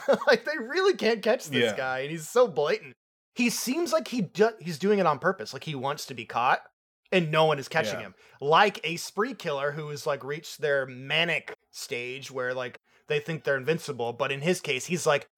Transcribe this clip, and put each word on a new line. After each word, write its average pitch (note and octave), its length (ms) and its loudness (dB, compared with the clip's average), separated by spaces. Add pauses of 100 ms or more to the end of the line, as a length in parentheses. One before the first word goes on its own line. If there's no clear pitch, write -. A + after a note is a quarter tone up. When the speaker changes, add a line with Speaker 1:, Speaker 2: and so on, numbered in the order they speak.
(120)
Speaker 1:
<laughs> - 140 2
Like, C4+ 180 4
they D4+ 140 -4
really E4+ 360 2
can't A3 280 0
catch A3+ 240 0
this A#2+ 260 2
Speaker 2:
Yeah. - 40 -4
Speaker 1:
guy, C3 240 -2
and C#3+ 100 -6
he's D#3+ 180 -8
so B3 200 6
blatant. D3+ 460 0 (400)
He A#3+ 160 2
seems D#4+ 420 -2
like D#4+ 160 0
he A#3+ 140 -2
do-, G#3 280 2 (100)
he's D#3 180 -8
doing G3 200 4
it F3+ 80 4
on D3 120 4
purpose. D#3+ 360 -2
Like, C3+ 100 -12
he D#3 100 -8
wants C#3 320 -4
to C3+ 80 -12
be A2+ 120 -10
caught, B2+ 340 2 (500)
and F3 200 2
no D#3+ 160 6
one D3+ 120 2
is C3 100 -8
catching G#2+ 320 0
Speaker 2:
Yeah. G#2 60 -12
Speaker 1:
him. F#2 80 -18 (260)
Like F3+ 440 4
a E3 120 -4
spree A3 380 -4
killer C#3+ 380 -2
who D3+ 160 -8
has, D3 180 -8
like, C#3 160 -2
reached D3 380 -10
their C#3+ 240 2
manic D3 680 -2 (160)
stage B2+ 600 -8
where, B2+ 220 -4
like, B2+ 260 -8 (280)
they D3+ 140 0
think D#3 240 -6
they're C#3 120 2
invincible, C3 580 -2
but C3+ 180 -2
in C#3 80 -4
his F3 220 0
case, C3 240 -2
he's D#3+ 200 -2
like, C#3+ 320 2